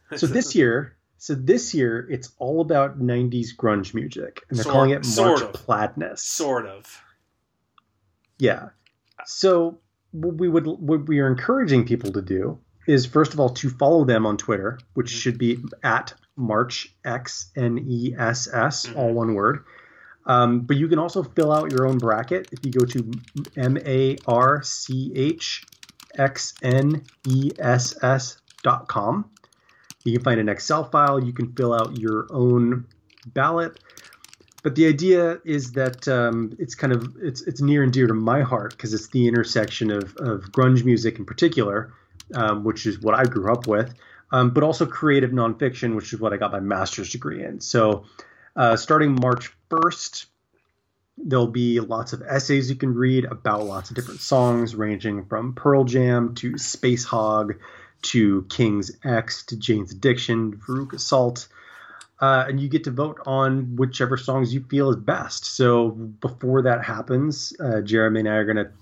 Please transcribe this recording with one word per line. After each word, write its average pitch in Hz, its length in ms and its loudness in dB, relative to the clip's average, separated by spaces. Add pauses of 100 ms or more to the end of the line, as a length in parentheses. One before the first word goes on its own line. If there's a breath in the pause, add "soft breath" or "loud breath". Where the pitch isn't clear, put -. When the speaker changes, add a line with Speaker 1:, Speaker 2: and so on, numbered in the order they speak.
Speaker 1:
<laughs> - 120 -14
Speaker 2:
So 143 120 0
this 233 260 -2
year, 131 420 2 (220)
so - 160 -8
this 151 400 0
year, 120 340 -2
it's 127 300 -10
all 143 240 -2
about 143 380 0
nineties 123 580 -2
grunge 104 380 -2
music, - 520 -10
and 123 120 -4
they're - 40 -2
Speaker 1:
Sort-, 143 100 -4
Speaker 2:
calling 135 180 6
it 139 60 0
March 143 100 -6
Speaker 1:
sort 131 340 4
of. 104 120 -8
Speaker 2:
Pladness. - 640 -4
Speaker 1:
Sort 127 480 -4
of. 98 340 -20 (1400)
Speaker 2:
Yeah. - 320 0 (560)
So 170 540 2 (320)
what 165 240 -4
we 180 140 0
would, 160 180 2
what 151 400 -2
we 151 120 2
are 139 80 4
encouraging 139 580 2
people 120 260 -2
to 98 100 -4
do 95 380 -4 (280)
is, 131 200 4
first 151 260 2
of 151 60 -4
all, 127 100 4
to 127 220 -4
follow 143 340 4
them 113 220 2
on 104 100 -2
Twitter, 104 400 -4 (160)
which 120 140 -4
Speaker 1:
Mm-hmm. - 100 -8
Speaker 2:
should 120 220 -4
be 117 180 0 (240)
at 117 320 -2 (220)
March 123 580 -4 (100)
X 127 520 -10
N 123 320 -2
E 123 280 -4
S 117 380 -2
S, 120 320 -2
Speaker 1:
Mm-hmm. 120 140 -10
Speaker 2:
all 117 140 0
one 113 200 0
word. 110 300 0 (640 loud breath)
Um, 123 340 4
but 139 160 0
you 156 100 0
can 160 120 4
also 175 240 -2
fill 151 280 0
out 151 200 2
your 131 160 2
own 131 100 2
bracket 117 540 -2
if 135 140 -14
you 127 60 -6
go 123 140 4
to 120 260 -4 (460)
M 131 280 2
A 135 320 0 (100)
R 131 340 4
C 131 540 -6
H - 500 -4 (500)
X 135 460 -2
N 143 420 2 (240)
E 135 300 2
S 123 460 0
S 131 340 0 (240)
dot 120 260 0
com. 117 420 -2 (760 loud breath)
You 120 120 0
can 123 60 -2
find 123 180 2
an 104 80 0
Excel 151 340 -2
file. 143 400 2
You 120 80 -4
can 123 220 -6
fill 120 200 0
out 113 240 0
your 110 320 -2
own 123 560 2 (400)
ballot. 165 540 -2 (800 loud breath)
But 135 140 -2
the 160 120 6
idea 170 580 4
is 143 280 -4
that, 127 360 -2
um, 117 500 0
it's - 160 -8
kind 135 160 0
of, 120 300 -2
it's, 147 220 -8
it's 139 180 -6
near 143 220 4
and 131 100 2
dear 127 140 4
to 110 60 2
my 113 280 0
heart 120 360 -4
'cause 110 160 -8
it's 107 140 -6
the 123 220 2
intersection 117 640 0
of, 101 260 -6
of 104 340 -6
grunge 127 320 6
music 117 360 2
in 98 60 -10
particular, 113 680 0 (400 soft breath)
um, 107 320 0
which 110 200 -2
is 95 140 -4
what 107 160 2
I 131 80 4
grew 107 280 0
up 123 140 -2
with, 110 280 0 (380 loud breath)
um, 127 200 4
but 147 120 2
also 156 220 2
creative 139 460 2
nonfiction, 120 640 -2
which 104 160 -6
is 107 80 -8
what 107 140 0
I 101 40 -4
got 101 140 -2
my 101 100 -4
master's 95 480 -4
degree - 320 -8
in. - 200 -10
So, 107 420 2 (540 loud breath)
uh, 117 180 4
starting 151 400 2
March 123 380 0 (160)
first, - 560 -2 (920)
there'll 131 300 2
be 120 320 0
lots 113 340 -6
of 127 100 -8
essays 135 460 0
you 135 60 -2
can 131 180 -2
read 127 320 2
about 107 400 -2
lots 95 240 -8
of 117 60 -12
different 123 240 -10
songs, 120 560 2
ranging 104 520 -4
from 120 260 -6
Pearl 135 320 4
Jam 123 500 2
to 123 220 -6
Space 123 480 -2
Hog 107 480 0 (500 loud breath)
to 101 460 4
King's 104 420 0 (140)
X 113 380 -4
to - 140 -10
Jane's 104 360 -2
Addiction, 113 640 0
Veruca 131 420 -8
Salt, 123 480 0 (760 loud breath)
uh, 131 240 4
and 139 140 -2
you 143 80 -4
get 156 160 -2
to 139 60 -4
vote 147 340 -4
on 135 500 0
whichever 127 400 0
songs 127 380 -2
you 131 160 -4
feel 143 200 2
is 117 60 4
best. - 500 -6
So 120 440 2
before 127 720 -4
that 120 240 2
happens, 131 720 -4
uh, 117 220 -2
Jeremy 110 400 2
and 107 80 0
I 107 60 2
are 107 100 2
gonna 104 260 -2 (100)